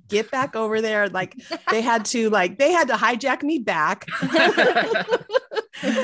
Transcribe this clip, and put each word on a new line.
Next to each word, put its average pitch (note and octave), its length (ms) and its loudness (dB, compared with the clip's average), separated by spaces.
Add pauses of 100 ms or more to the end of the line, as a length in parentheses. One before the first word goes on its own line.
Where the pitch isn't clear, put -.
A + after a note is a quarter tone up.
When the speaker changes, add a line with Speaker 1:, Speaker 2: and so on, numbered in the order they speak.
Speaker 1:
get G#3+ 220 -2
back C4 240 -4
over A3 260 -2
there." G#3+ 280 0
Like, F#3 260 -6 (340)
they A3+ 120 0
had A3+ 240 2
to, A3+ 240 0
like, G3 280 0
they C#4+ 140 4
had E4+ 180 2
to A#3+ 60 0
hijack B3 480 0
me D4+ 160 0
back. F3+ 460 -2 (160)
<laughs> D#4 1040 2 (600)
Speaker 2:
<laughs> - 0 - (180)